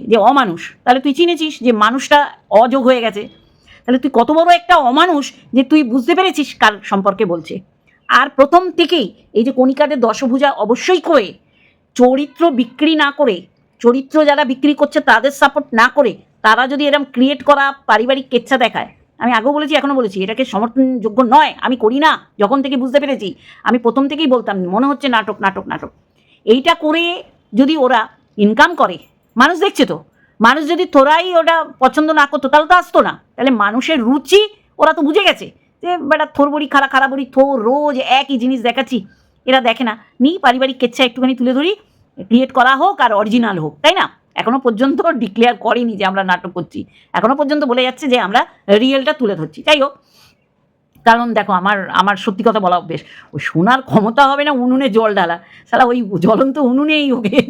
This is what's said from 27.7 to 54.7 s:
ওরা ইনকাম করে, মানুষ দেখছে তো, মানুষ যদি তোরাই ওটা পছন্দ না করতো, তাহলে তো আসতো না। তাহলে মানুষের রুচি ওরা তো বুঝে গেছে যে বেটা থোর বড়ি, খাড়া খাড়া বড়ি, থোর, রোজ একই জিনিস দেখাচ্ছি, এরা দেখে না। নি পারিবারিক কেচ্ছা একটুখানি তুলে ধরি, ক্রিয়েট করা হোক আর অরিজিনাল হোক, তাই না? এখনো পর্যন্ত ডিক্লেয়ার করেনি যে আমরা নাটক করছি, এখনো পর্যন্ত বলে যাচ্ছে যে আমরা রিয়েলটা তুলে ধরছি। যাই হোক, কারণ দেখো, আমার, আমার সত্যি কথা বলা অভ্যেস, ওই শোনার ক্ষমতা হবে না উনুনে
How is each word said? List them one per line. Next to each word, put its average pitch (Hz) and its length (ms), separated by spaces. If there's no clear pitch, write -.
ওরা 247 300
ইনকাম 226 380
করে, 202 220
মানুষ 311 220
দেখছে 330 260
তো, 165 180
মানুষ 277 280
যদি 349 160
তোরাই 330 500
ওটা 330 300
পছন্দ 302 320
না 302 140
করতো, 285 220
তাহলে 302 200
তো 359 80
আসতো 339 260
না। 170 180
তাহলে 254 160
মানুষের 233 480
রুচি 285 480
ওরা 311 160
তো 330 80
বুঝে 320 220
গেছে 285 280
যে 359 160
বেটা 302 280
থোর 285 240
বড়ি, 294 180
খাড়া 285 200
খাড়া 269 200
বড়ি, 269 180
থোর, 269 360
রোজ 277 360
একই 262 400
জিনিস 247 240
দেখাচ্ছি, 240 440
এরা 262 160
দেখে 240 220
না। 220 140
নি 311 200
পারিবারিক 262 360
কেচ্ছা 247 260
একটুখানি 254 320
তুলে 254 180
ধরি, 311 220
ক্রিয়েট 254 360
করা 262 240
হোক 302 260
আর 233 120
অরিজিনাল 214 460
হোক, 156 220
তাই 311 120
না? - 260
এখনো - 240
পর্যন্ত 254 480
ডিক্লেয়ার 233 500
করেনি 233 400
যে 196 80
আমরা 190 180
নাটক 180 280
করছি, - 340
এখনো 240 220
পর্যন্ত 294 280
বলে 254 200
যাচ্ছে 254 240
যে 247 120
আমরা 220 260
রিয়েলটা 262 460
তুলে 233 220
ধরছি। 160 260
যাই 302 200
হোক, 277 100
কারণ 233 280
দেখো, 208 180
আমার, 190 380
আমার 196 260
সত্যি 190 280
কথা 220 160
বলা 180 180
অভ্যেস, 165 240
ওই 147 60
শোনার 226 420
ক্ষমতা 233 460
হবে 285 160
না 294 80
উনুনে 262 380